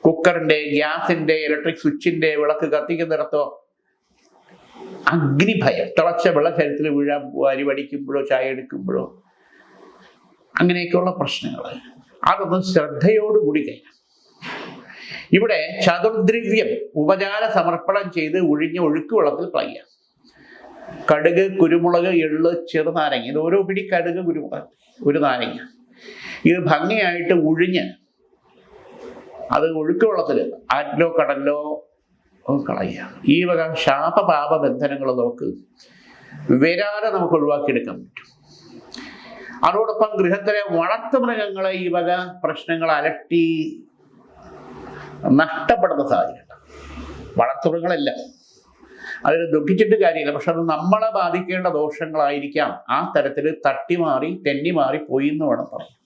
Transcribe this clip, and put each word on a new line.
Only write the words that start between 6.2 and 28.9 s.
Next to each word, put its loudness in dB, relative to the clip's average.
വെള്ളം 2
ശരീരത്തിൽ 0
വീഴാൻ, 0
അരി -2
വടിക്കുമ്പോഴോ -4
ചായ 0
എടുക്കുമ്പോഴോ -6
അങ്ങനെയൊക്കെയുള്ള 2
പ്രശ്നങ്ങൾ, -6
അതൊന്ന് 0
ശ്രദ്ധയോടുകൂടി 4
കഴിയണം. -14
ഇവിടെ 4
ചതുർദ്രവ്യം 2
ഉപചാര 0
സമർപ്പണം 0
ചെയ്ത് -2
ഒഴിഞ്ഞ 0
ഒഴുക്ക് -2
വെള്ളത്തിൽ 0
കളയുക. -4
കടുക്, 4
കുരുമുളക്, 4
എള്ള്, 2
ചെറുനാരങ്ങ, 0
ഇത് 0
ഓരോ 2
പിടി -2
കടുക്, -2
കുരുമുളക്, -6
ഒരു 2
നാരങ്ങ, -2
ഇത് 2
ഭംഗിയായിട്ട് 2
ഉഴിഞ്ഞ് 2